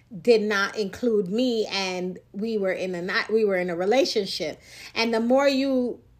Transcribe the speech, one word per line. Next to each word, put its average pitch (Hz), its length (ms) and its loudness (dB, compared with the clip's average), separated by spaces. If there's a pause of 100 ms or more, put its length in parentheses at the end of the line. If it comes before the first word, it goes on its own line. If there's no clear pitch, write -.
(220)
did 226 200 6
not 202 360 0
include 208 500 -2
me, 226 380 0
and 185 540 -4 (100)
we 220 260 -4
were 190 140 0
in 185 240 -4
a 170 80 -6
not, 196 300 -2
we 220 120 4
were 196 120 2
in 180 120 0
a 175 60 -4
relationship. 190 840 0 (340)
And 226 180 0
the 226 60 2
more 262 300 4
you 262 500 0 (220)